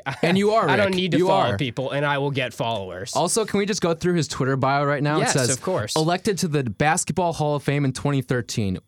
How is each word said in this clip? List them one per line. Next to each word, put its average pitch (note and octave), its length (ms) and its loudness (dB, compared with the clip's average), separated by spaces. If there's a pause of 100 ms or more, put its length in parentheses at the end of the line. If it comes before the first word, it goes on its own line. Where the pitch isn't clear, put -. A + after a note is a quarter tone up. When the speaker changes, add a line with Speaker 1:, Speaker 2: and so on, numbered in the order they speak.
(100)
Speaker 1:
<laughs> - 120 -8
Speaker 2:
And E3+ 140 2
you G3+ 140 2
are, G#3+ 180 2
Speaker 1:
I F#3+ 80 2
don't G3+ 120 4
Speaker 2:
Rick. F#3+ 80 -2
Speaker 1:
need F3+ 160 0
to C#4+ 60 4
Speaker 2:
You F4+ 100 2
Speaker 1:
follow - 240 4
Speaker 2:
are. G2+ 40 -2
Speaker 1:
people, C3 360 -4
and C#3+ 120 -2
I C#3+ 140 0
will C#3+ 140 -2
get B2 200 -2
followers. G2 640 -6
Speaker 2:
Also, F3+ 300 0
can G3+ 120 -2
we G3+ 60 2
just G3+ 160 -2
go E3+ 140 2
through F3 200 0
his E3 140 0
Twitter C3+ 280 0
bio C3+ 280 2
right C#3+ 180 0
now? D3 160 2
Speaker 1:
Yes, A3 160 2
Speaker 2:
It D3+ 40 2
says, B2 120 2
Speaker 1:
of B2+ 120 -2
course. D3+ 340 -2
Speaker 2:
"Elected F3 420 0
to F#3 100 -2
the D3 160 0
Basketball E3 680 0
Hall D3 240 0
of C#3+ 60 -4
Fame C#3+ 240 0
in C3 80 0
twenty C#3+ 260 0
thirteen, A2+ 680 -2